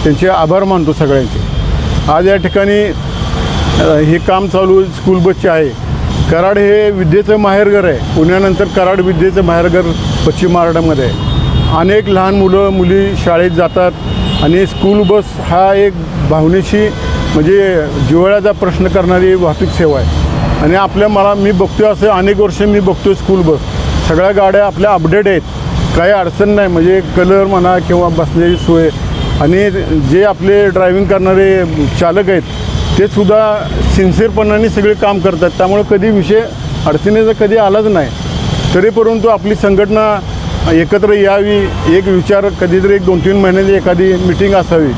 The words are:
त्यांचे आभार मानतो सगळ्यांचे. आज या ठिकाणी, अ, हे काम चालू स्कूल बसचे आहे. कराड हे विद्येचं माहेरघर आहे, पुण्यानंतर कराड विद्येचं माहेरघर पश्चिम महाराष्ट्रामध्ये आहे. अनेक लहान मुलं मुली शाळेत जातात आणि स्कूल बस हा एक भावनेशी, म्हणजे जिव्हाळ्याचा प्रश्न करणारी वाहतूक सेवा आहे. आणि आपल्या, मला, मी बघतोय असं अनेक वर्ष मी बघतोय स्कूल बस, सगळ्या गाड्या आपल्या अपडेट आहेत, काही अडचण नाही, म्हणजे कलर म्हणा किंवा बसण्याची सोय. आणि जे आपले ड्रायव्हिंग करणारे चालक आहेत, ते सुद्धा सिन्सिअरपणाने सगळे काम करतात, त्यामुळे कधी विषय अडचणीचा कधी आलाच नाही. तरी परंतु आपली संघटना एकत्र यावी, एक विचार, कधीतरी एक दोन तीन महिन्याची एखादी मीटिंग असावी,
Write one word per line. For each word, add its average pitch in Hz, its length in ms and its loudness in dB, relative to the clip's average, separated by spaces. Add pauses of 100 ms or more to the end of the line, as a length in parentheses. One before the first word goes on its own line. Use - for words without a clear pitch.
त्यांचे 156 240 0
आभार 180 360 0
मानतो 175 300 0
सगळ्यांचे. 139 460 -2 (720)
आज 170 160 2
या 196 80 2
ठिकाणी, 202 480 0 (960)
अ, 160 160 2
हे 156 200 2
काम 190 300 -2
चालू 190 380 2
स्कूल 185 340 -2
बसचे 185 300 0
आहे. 156 440 -2 (380)
कराड 185 260 0
हे 208 340 2
विद्येचं 190 460 0
माहेरघर 202 480 2
आहे, 147 120 0
पुण्यानंतर 185 680 0
कराड 190 360 0
विद्येचं 185 440 0
माहेरघर 170 380 0 (460)
पश्चिम 175 240 0
महाराष्ट्रामध्ये 165 520 0
आहे. - 300 -2 (440)
अनेक 196 320 0
लहान 190 260 0
मुलं 196 340 2
मुली 196 480 0
शाळेत 175 340 0
जातात 175 400 0 (520)
आणि 175 220 2
स्कूल 202 360 0
बस 202 220 2 (160)
हा 185 340 0
एक 196 200 2 (360)
भावनेशी, 180 600 0 (440)
म्हणजे 180 480 2 (280)
जिव्हाळ्याचा 190 420 2
प्रश्न 185 360 -2
करणारी 185 480 2
वाहतूक 175 340 -2
सेवा 151 300 0
आहे. 117 100 0 (540)
आणि 156 120 2
आपल्या, 196 320 0
मला, 202 260 0
मी 202 180 0
बघतोय 196 360 0
असं 202 200 0
अनेक 196 320 0
वर्ष 196 220 0
मी 208 180 2
बघतोय 196 340 0
स्कूल 190 280 0
बस, 156 180 2 (500)
सगळ्या 180 220 2
गाड्या 196 340 2
आपल्या 190 280 0
अपडेट 180 340 0
आहेत, 185 140 0 (560)
काही 175 140 2
अडचण 196 380 0
नाही, 208 180 2
म्हणजे 180 340 2 (160)
कलर 185 260 2
म्हणा 185 360 2
किंवा 175 300 0
बसण्याची 165 480 0
सोय. 165 320 2 (520)
आणि 185 280 2 (420)
जे 185 120 4
आपले 202 460 2
ड्रायव्हिंग 185 360 0
करणारे 190 600 2 (340)
चालक 175 300 0
आहेत, 180 120 0 (580)
ते 196 80 2
सुद्धा 208 600 0 (280)
सिन्सिअरपणाने 208 760 0
सगळे 208 240 0
काम 202 260 -2
करतात, 175 380 -2
त्यामुळे 196 340 0
कधी 208 180 2
विषय 208 320 0 (440)
अडचणीचा 208 600 0
कधी 208 120 0
आलाच 208 280 2
नाही. 170 240 0 (640)
तरी 185 140 2
परंतु 226 380 0
आपली 208 280 0
संघटना 208 640 0 (520)
एकत्र 185 420 2
यावी, 202 440 2 (400)
एक 190 100 0
विचार, 196 420 0 (120)
कधीतरी 185 320 0
एक 196 120 0
दोन 180 140 2
तीन 196 160 0
महिन्याची 196 380 2
एखादी 185 400 0
मीटिंग 185 400 0
असावी, 165 340 2 (100)